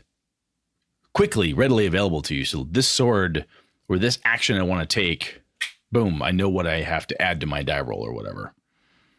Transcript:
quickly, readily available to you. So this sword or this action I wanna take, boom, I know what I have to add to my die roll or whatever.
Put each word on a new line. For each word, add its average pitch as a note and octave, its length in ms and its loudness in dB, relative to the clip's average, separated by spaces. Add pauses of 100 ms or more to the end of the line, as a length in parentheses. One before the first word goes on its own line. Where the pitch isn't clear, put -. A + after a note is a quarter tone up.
(1120)
quickly, A2 400 2
readily A2+ 320 4
available F2+ 360 2
to D2+ 140 -4
you. C2+ 100 -4
So C#2 260 -4
this B2+ 160 2
sword F#2+ 580 2 (440)
or F#2 100 2
this - 240 0
action A#2 340 0
I F#2+ 60 2
wanna F2 220 0
take, - 560 -2 (500)
boom, G2+ 300 2
I C#2 100 0
know F#2 160 2
what F#2 200 0
I D#2+ 160 0
have D#2 240 -4
to - 140 -6
add F2 200 -2
to D#2+ 40 -4
my D2 180 -2
die C#2+ 180 -2
roll A1 240 -6
or A1+ 80 -8
whatever. G1+ 400 -10 (640)